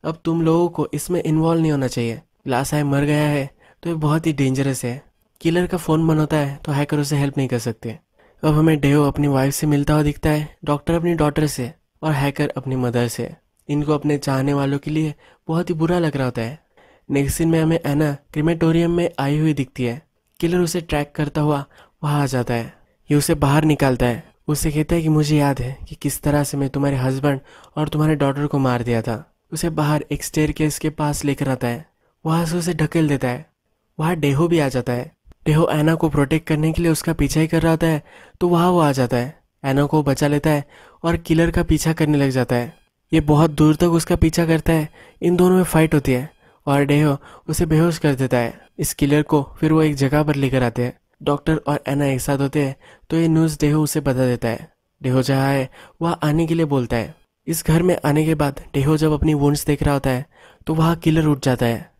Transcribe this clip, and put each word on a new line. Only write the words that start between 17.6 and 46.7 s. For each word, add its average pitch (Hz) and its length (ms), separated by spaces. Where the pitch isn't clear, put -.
ऐना 143 320
क्रीमेटोरियम 165 580
में 175 180
आई 143 200
हुई 156 140
दिखती 131 300
है। 120 240
किलर 175 180
उसे 175 240
ट्रैक 147 340
करता 151 260
हुआ 147 240
वहाँ 147 200
आ - 20
जाता 123 280
है। 117 200
ये 147 60
उसे 156 180
बाहर 147 280
निकालता 135 420
है। 120 180
उससे 151 240
कहता 151 240
है 170 60
कि 156 80
मुझे 151 280
याद 139 240
है 127 160
कि 147 60
किस - 260
तरह 147 220
से 143 140
मैं 139 120
तुम्हारे 139 280
हस्बैंड 135 420
और 151 140
तुम्हारे 156 260
डॉटर 139 320
को 143 120
मार 123 240
दिया 117 180
था। 117 320
उसे 170 180
बाहर 151 420
एक 143 120
स्टेयरकेस 151 560
के 156 100
पास 147 360
लेकर 139 240
आता 127 180
है, 120 180
वहाँ 165 200
से 165 120
उसे 175 160
ढकेल 156 340
देता 135 200
है। 127 180
वहाँ 165 160
डेहो 147 320
भी 165 120
आ 139 100
जाता 123 240
है। 123 180
डेहो 156 240
ऐना 151 260
को 160 140
प्रोटेक्ट 147 380
करने 156 260
के - 80
लिए 165 100
उसका 156 220
पीछा 156 280
ही 160 60
कर 160 140
रहा 165 100
होता 160 160
है, 156 160
तो 180 80
वहाँ 175 240
वो 180 80
आ 151 120
जाता 127 260
है, 123 220
ऐना 139 220
को 151 180
बचा 139 240
लेता 147 220
है 147 160
और 165 140
किलर 165 340
का 175 120
पीछा 160 300
करने 151 240
लग 139 120
जाता 127 260
है। 120 180
ये 160 80
बहुत 151 300
दूर 151 240
तक 175 120
उसका 165 280
पीछा 165 300
करता 165 280
है। 156 160
इन 175 140
दोनों 180 200
में 185 80
फाइट 160 300
होती 139 180
है 127 180
और 143 200